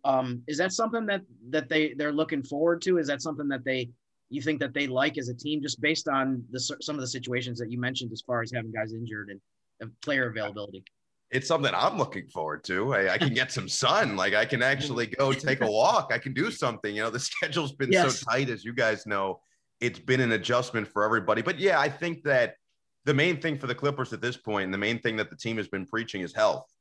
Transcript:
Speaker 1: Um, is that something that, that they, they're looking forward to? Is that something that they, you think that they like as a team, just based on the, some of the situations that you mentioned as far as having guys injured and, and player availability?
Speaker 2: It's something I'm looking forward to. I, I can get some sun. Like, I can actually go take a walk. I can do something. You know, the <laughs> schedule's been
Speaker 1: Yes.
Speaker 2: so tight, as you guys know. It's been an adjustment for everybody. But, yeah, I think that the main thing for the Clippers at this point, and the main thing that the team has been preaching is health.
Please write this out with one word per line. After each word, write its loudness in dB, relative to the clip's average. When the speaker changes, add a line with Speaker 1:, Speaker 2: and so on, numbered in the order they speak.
Speaker 1:
Um, 2
is -6
that 2
something 0
that, 0
that 0
they, 2
they're -2
looking 0
forward 2
to? 4
Is 0
that -2
something -4
that -2
they, 0
you -4
think 0
that -4
they 0
like 2
as -4
a -4
team, -4
just -6
based 0
on 0
the, -6
some -6
of -4
the -4
situations -4
that -6
you -4
mentioned -4
as -10
far 0
as -6
having -4
guys -4
injured -8
and, -14
and -12
player 0
availability? -8
Speaker 2:
It's -2
something 2
I'm 2
looking -2
forward -6
to. 0
I, 4
I 0
can 2
get 0
some -6
sun. 2
Like, 2
I 6
can 0
actually 0
go 2
take 0
a 2
walk. 4
I 0
can -6
do 0
something. -2
You -2
know, 0
the -4
<laughs> -
schedule's -2
been -2
Speaker 1:
Yes. 4
Speaker 2:
so -6
tight, 2
as -6
you -6
guys 2
know. -2
It's -2
been 2
an 4
adjustment 0
for 0
everybody. 2
But, -2
yeah, 4
I 4
think -4
that 4
the 4
main 4
thing -2
for -6
the -2
Clippers -2
at -8
this -2
point, -2
and -2
the -2
main 0
thing 0
that -2
the -16
team -4
has -4
been -4
preaching -4
is -8
health. 2